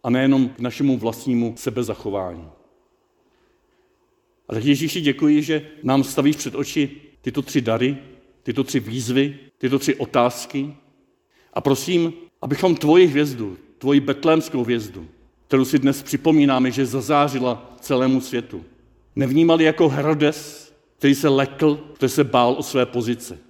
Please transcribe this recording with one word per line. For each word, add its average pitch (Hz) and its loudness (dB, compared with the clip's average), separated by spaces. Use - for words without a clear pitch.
A 127 -6
nejenom 131 2
k - -16
našemu 127 -2
vlastnímu 117 -2
sebezachování. 98 -6
A - -8
tak 110 -4
Ježíši 156 0
děkuji, 147 2
že 151 -4
nám 135 2
stavíš 147 0
před - -10
oči 143 -4
tyto 131 -6
tři 135 -2
dary, 120 0
tyto 131 -4
tři 135 -2
výzvy, 123 -2
tyto 131 -2
tři 139 0
otázky. 135 -2
A - -4
prosím, 165 0
abychom 147 0
tvoji 170 6
hvězdu, 131 -2
tvoji 143 2
betlémskou 143 0
hvězdu, 104 -6
kterou 131 2
si 131 0
dnes 139 0
připomínáme, 139 2
že 131 -2
zazářila 131 -2
celému 131 0
světu, 113 -8
nevnímali 165 4
jako 156 4
Herodes, 147 -2
který 139 4
se 147 0
lekl, 143 2
který 131 0
se 147 2
bál 123 4
o 147 -6
své 127 0
pozice. 117 -6